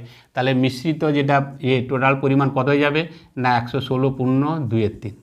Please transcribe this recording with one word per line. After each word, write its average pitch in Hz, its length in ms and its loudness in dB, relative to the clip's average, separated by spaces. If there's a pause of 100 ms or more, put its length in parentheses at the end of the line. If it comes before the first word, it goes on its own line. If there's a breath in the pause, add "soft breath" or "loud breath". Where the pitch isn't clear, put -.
(340 loud breath)
তাহলে 131 180 0 (120)
মিশ্রিত 151 380 -2 (160)
যেটা 143 180 2 (340)
এ 131 40 2 (160)
টোটাল 135 240 2 (100)
পরিমাণ 135 240 2 (100)
কত 127 140 0
হয়ে 143 140 4
যাবে? 147 160 0 (420 loud breath)
না, 127 60 2 (100)
একশো 120 200 -4 (100)
ষোলো 131 180 0 (100)
পূর্ণ 131 240 2 (300)
দুয়ে 113 180 2 (120)
তিন। 107 220 -10